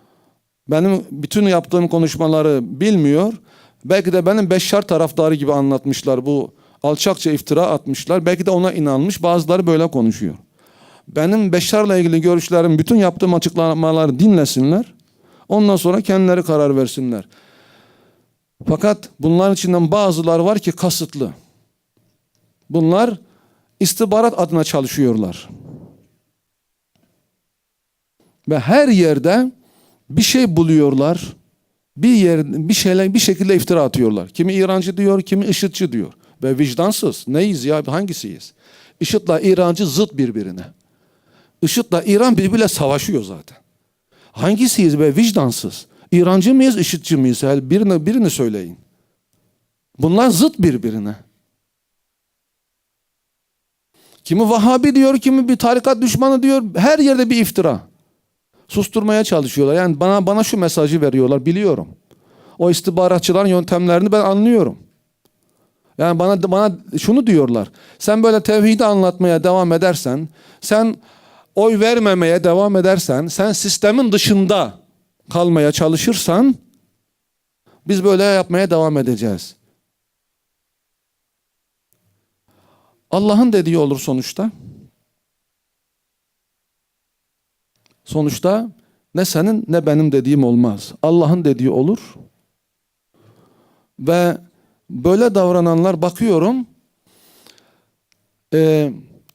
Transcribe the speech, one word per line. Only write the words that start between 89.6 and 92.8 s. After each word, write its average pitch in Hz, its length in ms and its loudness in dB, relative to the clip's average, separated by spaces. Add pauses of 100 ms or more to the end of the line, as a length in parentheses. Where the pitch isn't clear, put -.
ne 160 180 0
benim 151 260 2
dediğim 135 320 2
olmaz. 120 500 0 (100)
Allah'ın 165 420 2
dediği 131 240 0
olur. 147 460 -2 (1800)